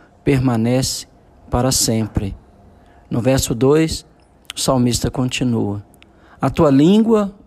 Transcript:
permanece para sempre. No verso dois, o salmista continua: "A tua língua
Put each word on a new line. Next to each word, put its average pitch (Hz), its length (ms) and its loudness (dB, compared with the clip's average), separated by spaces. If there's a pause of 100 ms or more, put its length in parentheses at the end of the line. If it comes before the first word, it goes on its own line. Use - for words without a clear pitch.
(240)
permanece 127 840 0 (420)
para 127 220 0
sempre. 107 680 -2 (720)
No 127 100 -4
verso 131 360 0
dois, 151 500 2 (500)
o - 40 -12
salmista 123 500 0
continua: 113 760 -4 (560)
"A 131 100 -2
tua 156 200 2
língua 202 640 4 (140)